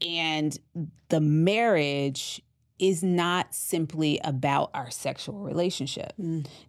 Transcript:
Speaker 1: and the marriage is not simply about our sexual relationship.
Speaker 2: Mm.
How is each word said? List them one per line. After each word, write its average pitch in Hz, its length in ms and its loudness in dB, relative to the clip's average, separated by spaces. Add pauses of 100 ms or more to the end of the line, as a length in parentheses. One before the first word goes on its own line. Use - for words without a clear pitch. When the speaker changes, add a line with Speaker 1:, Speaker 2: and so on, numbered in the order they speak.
Speaker 1:
and 160 540 -2 (520)
the 160 100 4
marriage 151 1200 2 (380)
is 185 260 2
not 175 500 2
simply 156 680 0
about 143 500 0
our 127 160 -6
sexual - 500 -8
relationship. 170 800 -4
Speaker 2:
Mm. 165 260 -2 (220)